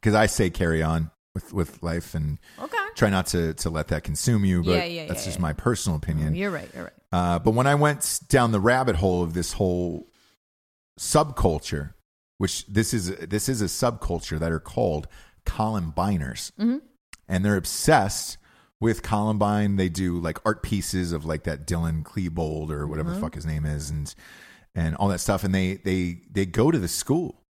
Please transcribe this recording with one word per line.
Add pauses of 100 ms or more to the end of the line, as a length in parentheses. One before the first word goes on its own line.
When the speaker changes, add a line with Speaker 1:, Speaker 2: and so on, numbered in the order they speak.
Speaker 1:
'cause
I
say
carry
on (240)
with,
with
life
and (220)
Speaker 2:
Okay. (180)
Speaker 1:
try
not
to,
to
let
that
consume
you.
But
Speaker 2:
Yeah,
yeah,
Speaker 1:
that's
Speaker 2:
yeah,
Speaker 1:
just
Speaker 2:
yeah.
Speaker 1:
my
personal
opinion.
Speaker 2:
You're
right.
You're
right. (180)
Speaker 1:
Uh,
but
when
I
went
s-,
down
the
rabbit
hole
of
this
whole (920)
subculture, (440)
which
this
is,
this
is
a
subculture
that
are
called (380)
Columbiners.
Speaker 2:
Mm-hmm. (500)
Speaker 1:
And
they're
obsessed (420)
with
Columbine.
They
do,
like,
art
pieces
of,
like,
that
Dylan
Klebold
or
whatever
the
Speaker 2:
Mm-hmm.
Speaker 1:
fuck
his
name
is
and, (600)
and
all
that
stuff.
And
they,
they,
they
go
to
the
school.